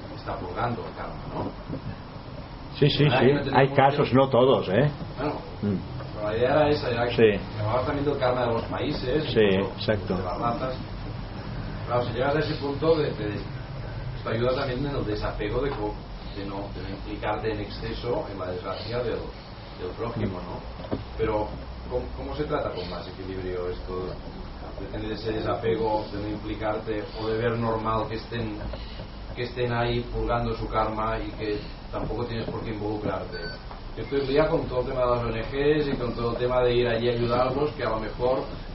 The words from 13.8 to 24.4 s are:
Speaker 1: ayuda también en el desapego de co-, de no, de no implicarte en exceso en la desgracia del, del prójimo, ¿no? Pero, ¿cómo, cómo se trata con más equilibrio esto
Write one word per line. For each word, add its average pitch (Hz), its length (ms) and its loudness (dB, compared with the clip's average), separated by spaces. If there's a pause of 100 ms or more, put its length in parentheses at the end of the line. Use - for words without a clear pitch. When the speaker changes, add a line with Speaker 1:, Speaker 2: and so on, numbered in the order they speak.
Speaker 1:
ayuda 120 260 2
también 131 300 0
en 143 100 -2
el 107 100 -2
desapego 104 560 -2
de 143 100 2
co-, 104 220 -2 (420)
de 98 100 -6
no, 101 100 -6 (200)
de - 80 -8
no - 60 -8
implicarte 107 600 -4
en 104 100 -2
exceso 113 680 -4
en 95 80 -8
la 92 80 -6
desgracia 95 520 -4
del, 110 200 -2 (600)
del 90 180 -6
prójimo, 110 420 -2
¿no? - 580 -8 (200)
Pero, 110 300 2 (420)
¿cómo, - 160 -2 (120)
cómo - 180 -6
se 147 100 -2
trata 151 260 0
con 90 180 -6
más 87 180 -6
equilibrio 92 640 -4
esto 92 360 -4 (720)